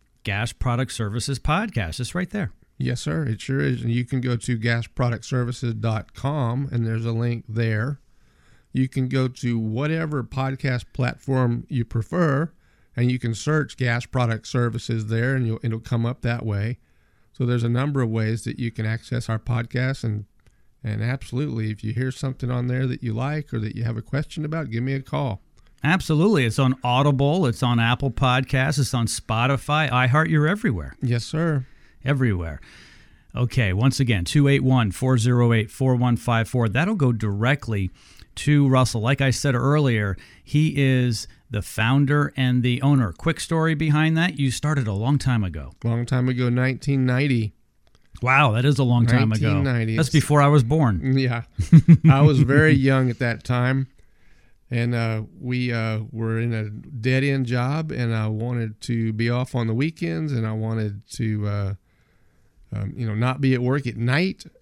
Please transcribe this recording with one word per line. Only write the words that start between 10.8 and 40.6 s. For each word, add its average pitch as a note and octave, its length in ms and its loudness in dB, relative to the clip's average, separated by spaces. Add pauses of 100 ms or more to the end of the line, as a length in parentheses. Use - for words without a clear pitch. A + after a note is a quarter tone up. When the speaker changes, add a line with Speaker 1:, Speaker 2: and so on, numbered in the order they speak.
Speaker 2:
platform B2 760 -2
you A#2+ 160 -2
prefer, D3+ 680 0 (460)
and B2 160 2
you B2+ 80 -4
can A#2 120 -2
search D3 440 -2
Gas A#2+ 300 -2
Product A2+ 380 -2
Services A#2 640 -2
there, A#2 300 0
and B2+ 100 0
you'll, A2+ 160 -4
it'll A2+ 160 -4
come A#2 260 -2
up A#2+ 180 -4
that A#2 220 -2
way. G#2+ 340 -2 (540)
So B2+ 140 -4
there's A#2+ 160 0
a A#2+ 60 0
number C3+ 340 0
of A2+ 80 0
ways A2 320 -2
that - 160 -8
you A#2 140 -4
can A2 140 -6
access A2+ 420 -4
our A2+ 100 -2
podcast, B2 640 -4
and, G#2 220 -4 (600)
and G#2+ 180 -4
absolutely, A#2+ 680 -6
if G#2 140 -10
you A2 80 -6
hear B2+ 180 -2
something C3 400 -6
on B2 160 -2
there B2+ 220 -2
that - 160 -6
you A#2 80 -4
like C#3+ 420 -6
or A#2 60 -2
that G#2+ 160 -6
you A#2 80 -4
have A2+ 120 -4
a A2+ 60 -8
question D3+ 420 -6
about, D3+ 260 -6
give A2+ 120 -4
me C3+ 120 -2
a C#3 80 -4
call. C#3 380 -4 (440)
Speaker 1:
Absolutely. D#3+ 600 2
It's A#2 140 0
on C3 240 4
Audible. C#3 640 2
It's A#2 160 -2
on A#2+ 160 2
Apple A#2 320 2
Podcasts. C3+ 720 0
It's C3 140 0
on A#2 120 0
Spotify, C3+ 840 -2
iHeart. B2+ 380 2
You're D3+ 200 4
everywhere. D3 520 -2
Speaker 2:
Yes, A#2+ 240 0
sir. D#3 420 -2 (380)
Speaker 1:
Everywhere. G2+ 560 0 (720)
Okay, A#2+ 380 0
once A#2+ 280 2
again, A2+ 240 0
two C#3 240 2
eight C#3 160 4
one, B2+ 260 2
four B2 280 0
zero A#2+ 340 4
eight, A2 180 0
four C3 240 0
one B2 220 2
five A2+ 320 -2
four. A#2+ 200 0
That'll E3+ 280 0
go C3+ 160 2
directly G#2+ 800 -2 (460)
to D3 320 4
Russell. B2+ 320 4
Like B2 200 0
I C3+ 100 4
said C3 240 0
earlier, B2 640 2 (260)
he D3+ 340 0